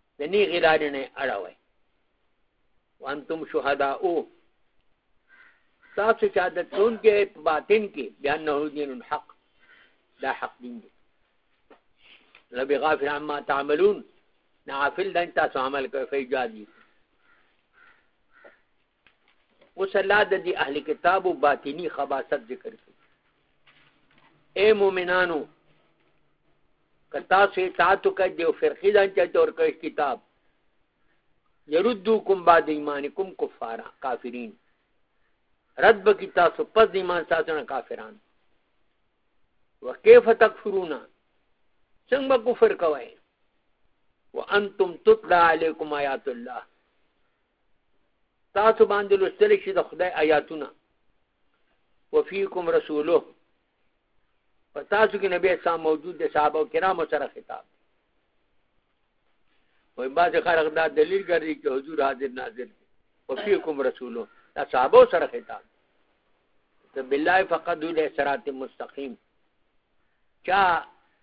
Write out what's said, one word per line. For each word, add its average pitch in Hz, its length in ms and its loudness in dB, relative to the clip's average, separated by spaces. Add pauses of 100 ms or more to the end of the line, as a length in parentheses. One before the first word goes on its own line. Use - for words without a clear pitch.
(180)
د - 20 -12 (120)
نیغې 190 340 2
لارې 156 280 4
نه 135 100 -6
یې - 40 -16 (140)
اړوئ. 101 320 -6 (1500)
وانتم 147 520 -8
شهداء، 139 500 -2 (1900)
تاسو 220 280 2 (100)
شهادت 175 360 -2
کوونکي 208 540 2
په 175 240 -12
باطن 160 340 0 (120)
کې، 127 120 -10 (140)
بأنه 151 540 -2
دین 147 180 -8
الحق، 127 360 -10 (920)
دا 135 100 -4 (100)
حق - 200 -10
دین 123 220 -14
دی. - 80 -20 (1700)
رب 139 120 -4 (140)
غافر 143 240 0
عما 147 320 -6
تعملون، 147 640 0 (640)
نه 135 140 -12
غافل 143 340 -2
دی 175 120 0 (140)
تاسو 151 180 -2
عمل 135 300 -4
کوئ، 131 240 -6
فیجازی. 123 540 -6 (3000)
اوس 190 220 -4
الله 196 280 2
د 190 100 -2 (100)
دې 180 80 -4 (100)
اهل 143 260 -6
کتابو 180 440 0
باطنی 143 560 -2
خباثت 139 600 -6
ذکر 120 320 -14
کوي. - 140 -20 (1600)
اے 208 240 6
مومنانو، 180 600 0 (1700)
که 147 80 -8
تاسو 196 400 2
اطاعت 185 460 0
وکړئ 190 300 0
د 160 40 -8
یو 165 200 2
فرقې 160 360 2
ځان 196 200 6
چا 180 160 2
ته 175 80 0
ورکوئ 156 320 2 (120)
کتاب، 143 340 -4 (1600)
یردوکم 196 720 0
بعد 165 240 6
ایمانکم 147 640 -6 (100)
کفارا، 113 480 -10 (160)
کافرین، 120 480 -8 (1300)
رد 202 260 6
به 208 100 6
کړي 196 200 -8
تاسو 165 300 2 (100)
پس 220 180 8
د 185 40 -4
ایمان 175 280 -2
ستاسو 160 340 -2
نه 131 140 -6
کافران. 110 420 -10 (1700)
وکیف 220 460 8 (160)
تکفرون، 196 480 -2 (1160)
څنګه 269 180 -2
به 247 240 2
کفر 214 220 4 (100)
کوئ؟ 139 240 -2 (1300)
وانتم 196 560 -2 (180)
تتلی 180 320 6 (120)
علیکم 160 480 -2
آیات 135 280 -4
الله، 120 340 -12 (1900)
تاسو 214 320 4
باندې 202 340 0
لوستل 208 400 2
شي 190 120 -8
د 175 180 0
خدای 175 200 -4 (120)
آیاتونه. 151 460 0 (1400)
وفیکم 180 580 -2
رسوله، 156 500 0 (1500)
په 147 60 -10 (100)
تاسو 208 280 2
کې 190 140 -2
نبی 180 180 0
اسلام 170 300 -2
موجود 160 380 -2
دی، 156 160 -4
صحابه 151 380 0
کرامو 170 400 -2
سره 139 220 -4
خطاب. - 300 -18 (2250)
وای 127 120 -8
بعض 175 240 2 (120)
خلک 165 300 2
دا 160 140 0
دلیل 156 380 0
ګرځي 160 360 -2
چې 147 100 -2
حضور 143 300 -4
حاضر 135 260 -2
ناظر 123 360 -12
دی. - 220 -20 (420)
وفیکم 156 600 -2
رسوله، 117 360 -10 (300)
دا 147 80 -6 (100)
صحابه 208 380 6
سره 160 160 -2
خطاب. 113 360 -12 (1300)
ته 135 80 -8
بالله 160 420 2
فقط 170 340 -4
دوی 160 140 -6
له 156 240 -2
صراط 139 320 -4
مستقیم. 131 680 -12 (1300)
چا 190 160 2 (600)